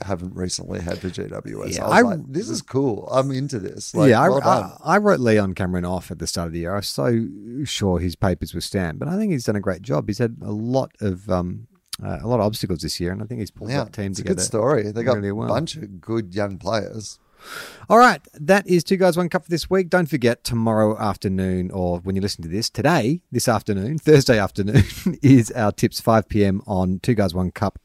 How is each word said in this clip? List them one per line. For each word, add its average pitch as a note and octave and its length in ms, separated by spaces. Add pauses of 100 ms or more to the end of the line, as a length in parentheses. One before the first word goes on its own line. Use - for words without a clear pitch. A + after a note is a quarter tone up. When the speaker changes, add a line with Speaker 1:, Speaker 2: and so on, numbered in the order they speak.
Speaker 1:
haven't F#2 340
recently F2+ 460
had F2+ 180
for F#2 100
G F#2+ 160
W - 400
S. F2+ 120
Speaker 2:
Yeah, G2+ 80
Speaker 1:
I - 20
was G#3+ 240
Speaker 2:
I F3 60
Speaker 1:
like, C3 160
"This G3 160
is - 120
cool. C3 480
I'm C3+ 220
into C3+ 280
this." - 360
Like, D3 140
Speaker 2:
Yeah, A2+ 100
I, D3+ 80
Speaker 1:
well C#3 140
done. D#3+ 320 (100)
Speaker 2:
I, D#3+ 120
I - 20
wrote G3+ 240
Leon G#2 320
Cameron F2+ 320
off F2+ 260
at D#2+ 80
the E2 80
start E2+ 200
of E2 60
the E2+ 60
year. E2+ 140
I G2+ 40
was G2+ 120
so A#2+ 380 (360)
sure F#2+ 360
his E2+ 180
papers F2+ 360
were E2+ 60
stamped, E2+ 400
but C#3 80
I F3 80
think G#3 160
he's C3 140
done A2 100
a G2+ 60
great F#2 220
job. A#2+ 260
He's G2+ 80
had A#2 240
a G#2+ 100
lot A#2+ 480
of, G2 300
um, F#2+ 380 (360)
uh, F#2+ 180
a G2+ 60
lot A#2+ 140
of G2 40
obstacles G2+ 360
this E2 180
year, F2+ 140
and G#2 100
I - 20
think A#2+ 140
he's G2+ 120
pulled G#2+ 180
Speaker 1:
Yeah, C3 160
Speaker 2:
that F#2+ 80
team G2 180
Speaker 1:
it's F#2 80
a G2 40
Speaker 2:
together C3 120
Speaker 1:
good - 80
story. A2 480
They A2+ 120
got A#2+ 120
Speaker 2:
really G2+ 160
well. A2 160
Speaker 1:
a A#2 60
bunch D#3 240
of G2+ 240
good A2 340
young G2+ 220
players. G#2 600 (720)
Speaker 2:
All A3 100
right, A3+ 220 (120)
that F3+ 320
is F3 180
Two G3 140
Guys, F3 200
One F3 120
Cup F3 140
for - 80
this E3 180
week. F#3 220
Don't F3+ 180
forget, A#2+ 340
tomorrow A2 540
afternoon, F#2+ 720
or F2+ 300
when F#2+ 160
you F#2+ 60
listen G2 200
to E2 80
this, G2 220
today, D3 500 (100)
this A#2+ 160
afternoon, G#2+ 500
<laughs> - 20
Thursday C3+ 400
afternoon, G#2 440 (180)
<laughs> - 200
is B2+ 300
our G#2+ 200
tips, - 300
five A2+ 260
P G#2 160
M G2 220
on F#2 360
Two B2+ 120
Guys, G2 220
One F#2 160
Cup - 320